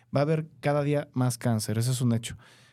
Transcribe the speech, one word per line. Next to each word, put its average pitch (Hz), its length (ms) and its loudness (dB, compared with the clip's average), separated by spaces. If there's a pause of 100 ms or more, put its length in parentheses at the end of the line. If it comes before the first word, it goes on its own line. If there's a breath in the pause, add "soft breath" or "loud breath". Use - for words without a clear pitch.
(160 loud breath)
Va 135 60 2
a - 20 2
haber 156 240 0 (140)
cada 147 200 0
día 143 300 0
más 127 260 0
cáncer, 110 400 0
eso 120 140 0
es 123 80 -2
un 120 140 2
hecho. 117 240 -4 (360 soft breath)